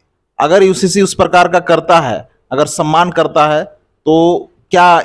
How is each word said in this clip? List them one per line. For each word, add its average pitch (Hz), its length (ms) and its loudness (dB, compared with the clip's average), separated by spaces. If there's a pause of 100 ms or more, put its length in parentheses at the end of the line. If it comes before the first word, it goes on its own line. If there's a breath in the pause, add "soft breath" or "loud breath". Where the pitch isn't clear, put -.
(400)
अगर 175 220 2
यूसीसी 190 400 0
उस 190 120 -2
प्रकार 180 340 0
का 175 100 -2
करता 170 400 0
है, 147 300 -6 (240)
अगर 143 140 -2
सम्मान 156 440 -2
करता 151 380 -2
है, 151 160 -2 (420)
तो 165 420 0 (220)
क्या 175 340 4